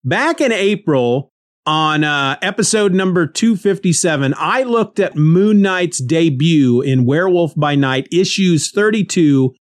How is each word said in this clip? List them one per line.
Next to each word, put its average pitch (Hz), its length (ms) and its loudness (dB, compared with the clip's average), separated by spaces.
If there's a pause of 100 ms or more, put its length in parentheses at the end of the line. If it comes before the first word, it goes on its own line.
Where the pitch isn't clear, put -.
back 277 380 -2
in 262 100 0
April, 143 800 -2 (340)
on, 156 380 0
uh, 143 380 -2
episode 202 520 -2
number 180 340 0
two 226 280 0
fifty-seven, 170 800 -2
I 214 260 -2
looked 233 360 -2
at 180 160 -2
Moon 185 460 4
Knight's 180 420 -2
debut 143 800 2
in 131 240 0
Werewolf 170 500 0
by 147 200 0
Night, 135 360 -2
issues 170 600 0
thirty-two 175 840 0 (120)